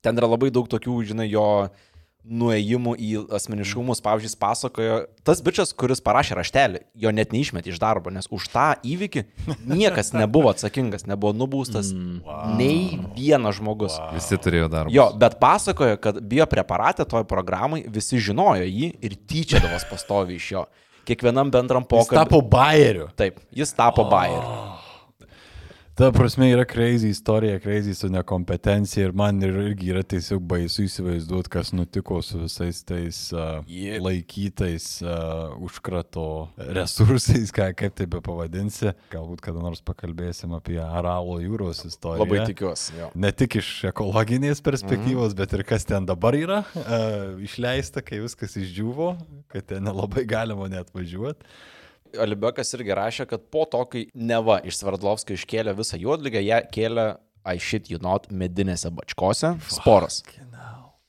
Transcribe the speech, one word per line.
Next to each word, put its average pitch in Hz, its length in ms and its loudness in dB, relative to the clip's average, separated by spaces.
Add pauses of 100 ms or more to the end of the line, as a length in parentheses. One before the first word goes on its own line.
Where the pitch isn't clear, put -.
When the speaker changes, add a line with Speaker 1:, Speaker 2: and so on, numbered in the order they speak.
Speaker 1:
Ten 113 160 2
yra 117 100 4
labai 120 240 2
daug 123 160 2
tokių, 120 320 -2
žinai, 110 240 -4
jo 107 180 2 (760)
nuėjimų 117 720 0
į 113 140 -6 (240)
asmeniškumus. 104 720 -4
Pavyzdžiui, 107 280 0
jis - 80 -10
pasakojo, 113 580 0 (240)
tas - 220 4
bičas, 175 320 0
kuris 127 240 0
parašė 107 400 2
raštelį, 107 420 2 (140)
jo 110 160 0
net 107 240 2
neišmetė 107 360 -2
iš 87 120 -8
darbo, 98 280 0
nes 95 200 -10
už 98 200 -8
tą 131 180 2 (120)
įvykį 160 440 -4 (420)
niekas 170 480 2
nebuvo 113 360 6
atsakingas, 104 560 -2
nebuvo 101 280 0
nubaustas 123 560 -2
Speaker 2:
Mm. 90 320 -6
Speaker 3:
Wow. 78 320 -6
Speaker 1:
nei 160 460 2 (120)
vienas 123 460 2
žmogus. 107 400 -4
Speaker 3:
Wow. 80 160 -8
Speaker 4:
Visi 85 240 0
turėjo 82 320 2
darbus. 80 240 -2
Speaker 1:
Jo, 127 140 10 (100)
bet 113 220 6
pasakojo, 139 580 4
kad 104 240 -2
biopreparate 117 840 2
toj 113 200 0
programai 98 600 -2
visi 110 320 -2
žinojo 104 480 4
jį 117 260 -2 (100)
ir 101 240 -6
tyčiodavos - 640 2
pastoviai 95 480 -2
iš - 140 -10
jo. 95 140 -4 (420)
Kiekvienam 123 420 2
bendram 127 320 4
Speaker 3:
Jis - 80 -12
Speaker 1:
pokalbiui. 117 320 6
Speaker 3:
tapo 156 200 8
bajeriu. 123 720 6
Speaker 1:
Taip, 98 240 0 (120)
jis 143 240 -4
tapo 117 280 6
Speaker 3:
O. 104 80 4
Speaker 1:
bajeriu. 90 720 0 (1120)
Speaker 3:
Ta 131 200 6
prasme, 127 400 6
yra 120 160 6
crazy 117 400 2
istorija, 107 500 2
crazy 101 380 -2
su 98 160 -4
nekompetencija 95 960 0
ir 90 80 -2
man 101 240 2
ir, 95 160 0
irgi 98 380 -2
yra 95 100 0
tiesiog 92 400 -4
baisu 87 400 -2
įsivaizduot, 90 640 -4
kas - 240 -4
nutiko 90 480 -4
su 85 220 -6
visais 85 420 -6
tais, 85 360 -8 (100)
a, 80 340 -6
Speaker 1:
Jep. 95 400 -10
Speaker 3:
laikytais, 92 840 -4 (200)
a, 85 80 -4 (400)
užkrato 85 680 -8 (320)
resursais, 107 1000 2
ką, 95 140 0 (100)
kaip 101 160 -4
tai 92 160 -6
bepavadinsi. 90 800 -4 (220)
Galbūt 82 260 -10
kada 85 240 -8
nors 85 160 -6
pakalbėsim 87 800 -8
apie 82 260 -6
Aralo 87 560 -4
jūros 92 480 -6
istoriją. 87 400 -4
Speaker 1:
Labai 104 160 2
tikiuosi, 92 560 -6
jo. 82 160 -10
Speaker 3:
Ne 98 160 0
tik - 240 -2
iš 101 140 -2 (180)
ekologinės 117 720 0
perspektyvos, 117 720 -2
Speaker 1:
Mhm. 95 60 -8
Speaker 3:
bet 95 160 -4
ir 98 100 -4
kas 107 220 -2
ten 98 200 -2
dabar 92 300 2
yra, 190 300 -2 (100)
a, 117 240 -2 (400)
išleista, 123 640 -6
kai 107 160 -10
viskas 110 400 -10
išdžiūvo, 117 560 -6 (320)
kad - 200 -10
ten 98 200 -8
nelabai 101 400 -2
galima 110 400 -4
net 92 240 -10
važiuot. 92 460 -8 (800)
Speaker 1:
Alibekas 113 580 -4
irgi 110 220 -6
rašė, 117 320 -4
kad 113 140 -6 (100)
po 156 140 0
to, 123 200 -2
kai 120 200 -8 (100)
neva 113 480 2
iš 90 160 -8
Sverdlovskio 98 560 -4
iškėlė 107 400 -4
visą 104 240 -6
juodligę, 127 460 -2
ją 113 160 2 (100)
kėlė, 113 460 -2 (260)
I 90 140 -4
shit - 320 -6
you 85 100 -6
not, 90 300 -2
medinėse 92 600 -2
bačkose 98 600 -2 (180)
sporos. - 560 4
Speaker 3:
Fucking - 320 -20
hell. 120 380 -20 (160)